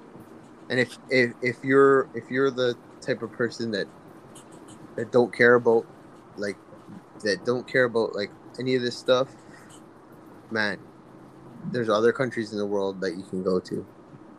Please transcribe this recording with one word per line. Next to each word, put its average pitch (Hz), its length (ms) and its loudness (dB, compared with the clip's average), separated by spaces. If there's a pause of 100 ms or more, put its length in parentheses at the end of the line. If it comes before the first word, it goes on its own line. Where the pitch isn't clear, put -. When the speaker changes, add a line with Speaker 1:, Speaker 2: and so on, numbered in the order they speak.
(720)
Speaker 1:
And 127 80 -2
if, - 180 -2 (140)
if, 123 220 2 (100)
if 123 200 -6
you're, 135 520 4
if 117 160 -10
you're 135 180 0
the 123 260 -2 (240)
type 123 220 -6
of 110 100 -10
person 120 400 -6
that, 95 160 -4 (1080)
that 117 160 -8
don't 120 200 4
care 120 220 6
about, 120 320 4 (500)
like, 101 220 -6 (640)
that 98 240 -2
don't 123 220 -2
care 131 160 2
about, 113 320 -2
like, 101 160 -6 (280)
any 127 160 -2
of 123 60 0
this 120 160 -4
stuff, 127 320 2 (1200)
man, 107 280 -2 (920)
there's 120 180 -2
other 110 220 4
countries 113 400 -4
in 107 60 -8
the 104 80 -2
world 98 360 -2
that 92 140 -4
you 95 80 -10
can 92 200 -6
go 92 160 2
to. - 160 -10
Speaker 2:
No, - 80 -6 (560)